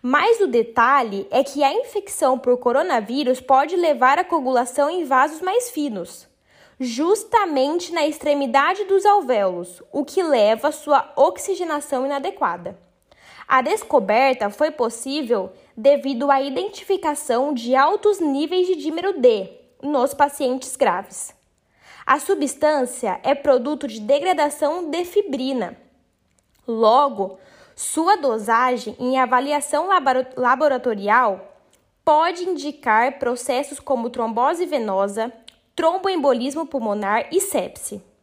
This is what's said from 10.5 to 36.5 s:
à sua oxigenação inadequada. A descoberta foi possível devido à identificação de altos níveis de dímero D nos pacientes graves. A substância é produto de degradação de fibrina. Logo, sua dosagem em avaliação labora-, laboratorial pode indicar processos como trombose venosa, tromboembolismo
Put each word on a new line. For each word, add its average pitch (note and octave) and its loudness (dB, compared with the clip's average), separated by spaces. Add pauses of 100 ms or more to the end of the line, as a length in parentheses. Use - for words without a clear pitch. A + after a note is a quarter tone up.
à D4+ 0
sua D4 0
oxigenação D4+ 0
inadequada. C4+ -4 (720)
A C4 4
descoberta B3+ 2
foi D4+ 0
possível A#3 -4 (240)
devido C4+ 2
à C4+ 4
identificação D4 -2
de A#3+ -2
altos G4 2
níveis D#4+ 0
de F#4 0
dímero D#4+ -4
D A3 4 (320)
nos C#4 -2
pacientes C#4 -2
graves. - -2 (720)
A C#4+ 2
substância C#4+ -2
é C#4 2
produto C#4+ 0
de A3 -10
degradação D4 0
de E4+ -4
fibrina. C4+ -2 (880)
Logo, A3+ 2 (380)
sua F4 0
dosagem A#3+ 0
em B3+ 0
avaliação C#4+ 0
labora-, C4 0
laboratorial B3 0 (520)
pode E4+ 2
indicar C#4 0
processos B3 -4
como A#3+ -2
trombose B3 -2
venosa, A3 -2 (420)
tromboembolismo D#4 0